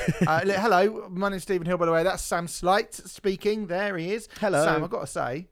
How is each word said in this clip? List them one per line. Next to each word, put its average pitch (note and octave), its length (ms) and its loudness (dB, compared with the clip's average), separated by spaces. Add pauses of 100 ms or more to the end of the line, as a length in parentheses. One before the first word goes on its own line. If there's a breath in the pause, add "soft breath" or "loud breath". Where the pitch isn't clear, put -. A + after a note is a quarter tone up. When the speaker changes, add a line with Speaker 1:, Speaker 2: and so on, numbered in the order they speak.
(100)
Speaker 1:
<laughs> E3+ 160 0
Speaker 2:
Uh, D#3+ 180 2
li-, G3 100 2
hello, G3+ 560 2
my F#3+ 180 -2
name's F#3+ 160 -4
Stephen F3+ 220 -2
Hill, F3+ 100 0
by E3+ 100 2
the E3 60 4
way. E3 100 4
That's F3+ 220 0
Sam E3+ 240 -2
Slight G3 460 0
speaking. G#3 720 -4
There F#3+ 280 -2
he E3 160 -4
is. A3+ 160 -6 (120)
Speaker 1:
Hello. F3 240 4
Speaker 2:
Sam, D#3 180 2
I've F3 80 -4
gotta F3 160 -4
say, C#3+ 460 -4